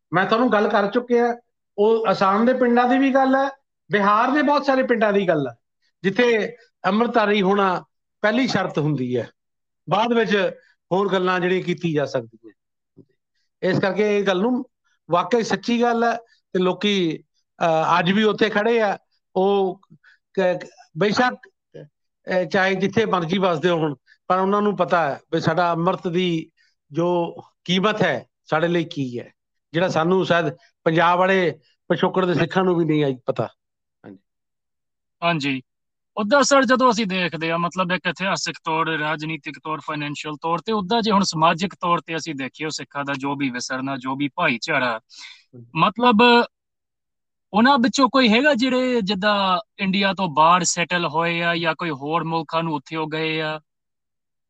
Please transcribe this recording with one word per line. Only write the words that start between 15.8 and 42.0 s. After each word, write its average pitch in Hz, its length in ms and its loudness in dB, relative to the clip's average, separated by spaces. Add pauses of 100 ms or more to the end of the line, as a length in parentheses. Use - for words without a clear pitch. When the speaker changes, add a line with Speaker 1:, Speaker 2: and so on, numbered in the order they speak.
Speaker 1:
ਗੱਲ 233 220 2
ਹੈ 233 100 0 (400)
ਤੇ 185 60 0
ਲੋਕੀ, 180 640 0 (380)
ਅਹ, 160 380 2
ਅੱਜ 180 120 0
ਵੀ 214 120 2
ਉੱਥੇ 214 260 2
ਖੜੇ 226 320 2
ਆ। 196 160 -2 (380)
ਉਹ 190 460 0 (520)
ਕ-, 180 300 0
ਕ-, - 40 -20 (300)
ਬੇਸ਼ੱਕ, 214 520 0 (280)
ਅਹ, 180 680 -6
ਚਾਹੇ 190 300 0
ਜਿੱਥੇ 196 300 0
ਮਰਜ਼ੀ 175 320 -2
ਵੱਸਦੇ 180 320 0
ਹੋਣ, 156 260 0 (320)
ਪਰ 185 120 2
ਉਹਨਾਂ 202 220 0
ਨੂੰ 208 160 0
ਪਤਾ 170 320 0
ਹੈ 123 100 -6 (140)
ਵੀ 165 60 0
ਸਾਡਾ 170 340 0
ਅੰਮ੍ਰਿਤ 175 340 -2
ਦੀ 170 440 -2 (400)
ਜੋ 170 440 -2 (280)
ਕੀਮਤ 196 380 0
ਹੈ 143 240 -2 (200)
ਸਾਡੇ 160 220 0
ਲਈ 175 160 0
ਕੀ 127 360 -6
ਹੈ, - 140 -16 (400)
ਜਿਹੜਾ 175 140 0
ਸਾਨੂੰ 170 380 2
ਸ਼ਾਇਦ 170 200 2 (380)
ਪੰਜਾਬ 170 360 2
ਵਾਲੇ 185 400 2 (280)
ਪਿਛੋਕੜ 185 380 0
ਦੇ 180 80 0
ਸਿੱਖਾਂ 185 300 0
ਨੂੰ 180 120 2
ਵੀ 170 100 0
ਨਹੀਂ 151 180 2
ਆਈ 135 220 0
ਪਤਾ। - 240 -4 (560)
ਹਾਂਜੀ। 101 120 -18 (1080)
Speaker 2:
ਹਾਂਜੀ। 143 380 0 (560)
ਉੱਦਾਂ 220 260 4
ਸਰ, 277 200 4
ਜਦੋਂ 254 280 4
ਅਸੀਂ 220 140 0
ਦੇਖਦੇ 165 460 -4
ਆ, 165 60 -2
ਮਤਲਬ, 175 340 -2
ਇੱਕ 180 140 -4
ਇਤਿਹਾਸਿਕ 175 580 -4
ਤੌਰ, 160 240 -2
ਰਾਜਨੀਤਿਕ 156 760 -6
ਤੌਰ, 156 220 -6
financial 151 560 -8
ਤੌਰ 165 180 -2
ਤੇ, 220 120 -8
ਉੱਦਾਂ 214 300 0
ਜੇ 208 100 0
ਹੁਣ 196 120 2
ਸਮਾਜਿਕ 170 500 0
ਤੌਰ 170 320 -2